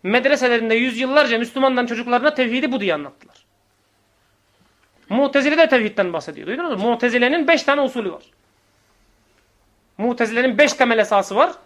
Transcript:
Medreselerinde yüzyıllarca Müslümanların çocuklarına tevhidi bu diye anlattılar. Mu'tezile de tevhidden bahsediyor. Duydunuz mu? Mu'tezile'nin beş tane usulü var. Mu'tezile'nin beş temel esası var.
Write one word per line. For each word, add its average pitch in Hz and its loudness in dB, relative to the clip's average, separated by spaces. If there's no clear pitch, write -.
Medreselerinde 240 0
yüzyıllarca 254 0
Müslümanların 247 0
çocuklarına 240 -2
tevhidi 254 -2
bu 254 -4
diye 185 -2
anlattılar. - -12
Mu'tezile 277 2
de 320 6
tevhidden 214 0
bahsediyor. 156 -8
Duydunuz 254 -6
mu? 233 0
Mu'tezile'nin 247 0
beş 330 2
tane 285 0
usulü 226 -4
var. - -16
Mu'tezile'nin 233 -2
beş 294 6
temel 240 2
esası 202 0
var. 330 2